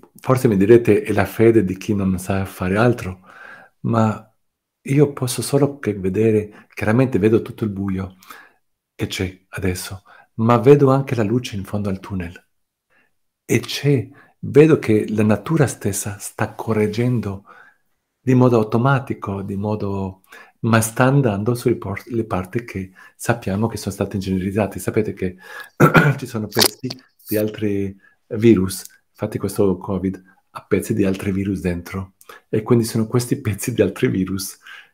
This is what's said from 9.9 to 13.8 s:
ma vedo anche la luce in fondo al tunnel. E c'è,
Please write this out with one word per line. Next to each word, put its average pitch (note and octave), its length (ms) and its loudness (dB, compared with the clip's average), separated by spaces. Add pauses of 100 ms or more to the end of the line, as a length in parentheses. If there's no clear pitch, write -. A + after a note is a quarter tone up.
ma A#2 240 4
vedo C#3 320 6
anche C3+ 240 0
la A#2 80 0
luce A#2 320 -2
in F#2+ 80 -8
fondo G2+ 260 -6
al F#2+ 100 -6
tunnel. F2 460 -10 (1000)
E - 160 2
c'è, C#3 460 -2 (340)